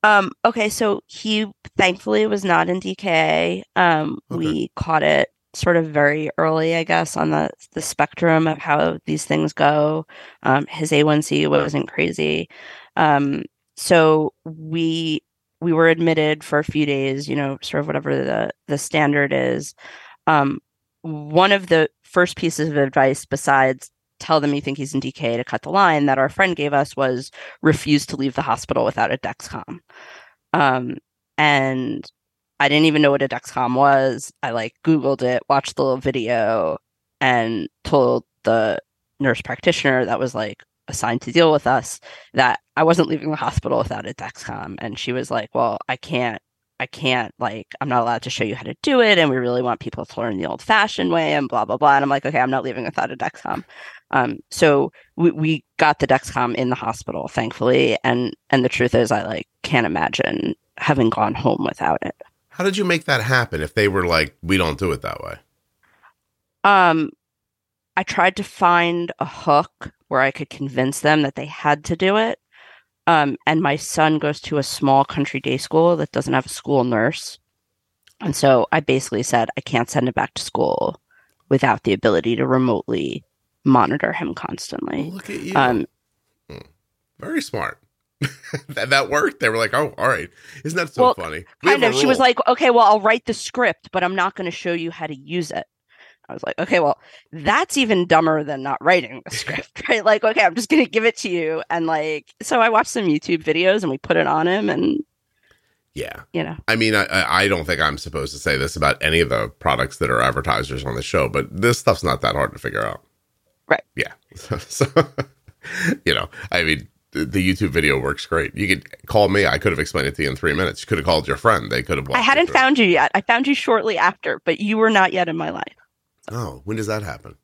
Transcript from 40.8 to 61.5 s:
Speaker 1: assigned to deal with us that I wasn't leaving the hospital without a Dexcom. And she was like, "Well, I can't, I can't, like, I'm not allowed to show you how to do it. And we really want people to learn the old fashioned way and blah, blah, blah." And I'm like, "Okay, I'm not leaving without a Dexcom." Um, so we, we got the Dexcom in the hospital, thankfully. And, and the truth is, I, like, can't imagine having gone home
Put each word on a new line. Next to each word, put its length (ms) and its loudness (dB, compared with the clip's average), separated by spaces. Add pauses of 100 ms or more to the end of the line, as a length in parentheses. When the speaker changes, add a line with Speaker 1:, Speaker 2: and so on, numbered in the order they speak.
Speaker 1:
assigned 340 -4
to 100 -10
deal 200 6
with 140 2
us 340 0 (320)
that 280 2 (160)
I 80 2
wasn't 240 4
leaving 220 -4
the 60 -6
hospital 420 -2
without 300 -8
a 60 -12
Dexcom. 640 -12
And 200 -10
she 140 -6
was 180 -6
like, 240 -6
"Well, 240 0 (120)
I 60 -2
can't, 440 -4 (400)
I 60 -4
can't, 520 -2
like, 280 -6 (160)
I'm 80 -4
not 120 2
allowed 200 -2
to 80 -8
show 140 -2
you 100 -4
how 80 -14
to 200 -10
do 200 4
it. 160 4
And 120 4
we 60 0
really 260 0
want 180 -2
people 260 -10
to 140 -10
learn 180 -4
the 80 -4
old 160 -8
fashioned 500 0
way 220 0
and 160 -2
blah, 160 -2
blah, 100 -2
blah." 200 6
And 60 4
I'm 60 -2
like, 160 -2
"Okay, 160 -2
I'm 100 0
not 140 -2
leaving 200 -6
without 280 -4
a 60 -12
Dexcom." 460 -8 (480)
Um, 260 0 (120)
so 420 2 (240)
we, 160 4
we 320 -2 (140)
got 200 4
the 80 0
Dexcom 480 0
in 160 -2
the 60 -2
hospital, 520 -8
thankfully. 760 0
And, 300 -2 (140)
and 160 2
the 60 2
truth 240 0
is, 160 4
I, 140 0
like, 220 -8 (160)
can't 240 0
imagine 680 -2 (240)
having 320 2
gone 240 -2
home 340 -2